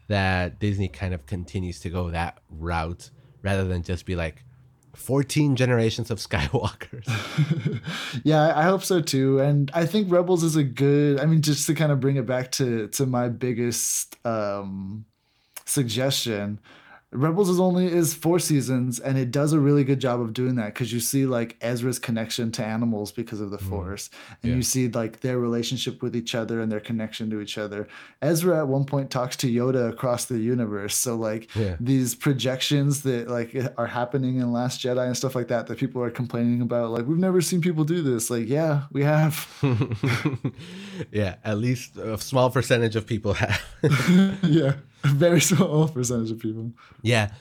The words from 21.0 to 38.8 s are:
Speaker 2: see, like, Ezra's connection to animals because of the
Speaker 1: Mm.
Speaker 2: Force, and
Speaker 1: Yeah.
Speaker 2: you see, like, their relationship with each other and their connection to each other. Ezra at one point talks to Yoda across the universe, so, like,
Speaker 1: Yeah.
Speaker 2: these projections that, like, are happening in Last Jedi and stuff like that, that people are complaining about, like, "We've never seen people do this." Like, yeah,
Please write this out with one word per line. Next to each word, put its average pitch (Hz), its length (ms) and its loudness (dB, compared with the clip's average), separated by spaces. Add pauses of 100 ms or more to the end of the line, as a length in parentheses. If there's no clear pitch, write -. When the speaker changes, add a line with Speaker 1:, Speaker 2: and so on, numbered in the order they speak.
Speaker 2:
see, 135 240 2
like, 117 340 -2
Ezra's 120 400 -2
connection 113 540 -4
to 120 120 -4
animals 110 460 -2
because 113 300 -8
of 101 100 -6
the 101 60 -8
Speaker 1:
Mm. 95 120 -8
Speaker 2:
Force, 98 400 -8 (320)
and 117 100 0
Speaker 1:
Yeah. 127 40 0
Speaker 2:
you 127 60 2
see, 127 260 0
like, 113 320 -4
their 127 180 -2
relationship 120 640 -2
with 120 140 -4
each 117 180 -4
other 113 280 -2
and 110 100 -2
their 107 80 -4
connection 110 520 -6
to 107 100 -4
each 101 160 -10
other. 104 320 -8 (320)
Ezra 170 380 2
at 143 100 0
one 135 160 0
point 139 260 -4
talks 127 260 -4
to 139 140 0
Yoda 123 380 2
across 117 340 -2
the 120 160 -4
universe, 110 560 -2
so, 117 220 -2
like, 113 360 -4
Speaker 1:
Yeah. 101 280 -2
Speaker 2:
these 127 340 2
projections 139 840 0
that, 120 280 -2
like, 120 280 -4 (200)
are 117 100 -2
happening 127 500 -2
in 120 160 0
Last 123 260 -2
Jedi 123 260 0
and 123 120 -2
stuff 131 180 -4
like 120 140 -2
that, 117 180 -2
that 113 120 -8
people 127 220 -2
are 120 100 -2
complaining 120 500 0
about, 120 300 0
like, 117 140 -2
"We've 160 120 0
never 185 240 4
seen 180 180 0
people 156 240 2
do 170 180 0
this." 123 280 0
Like, 117 180 -2
yeah, 143 360 0 (100)